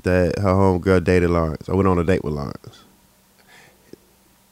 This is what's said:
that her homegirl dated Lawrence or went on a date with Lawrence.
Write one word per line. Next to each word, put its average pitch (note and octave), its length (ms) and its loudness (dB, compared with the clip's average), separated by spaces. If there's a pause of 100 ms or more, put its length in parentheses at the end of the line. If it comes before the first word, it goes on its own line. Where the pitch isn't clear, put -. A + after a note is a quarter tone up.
that F2+ 380 0
her G2+ 100 0
homegirl F#2 540 2
dated F2 260 2
Lawrence E2 400 -2
or F2 60 -2
went G2 120 2
on F2+ 120 2
a E2+ 40 -2
date E2+ 200 0
with D2+ 100 -6
Lawrence. - 460 -12 (1700)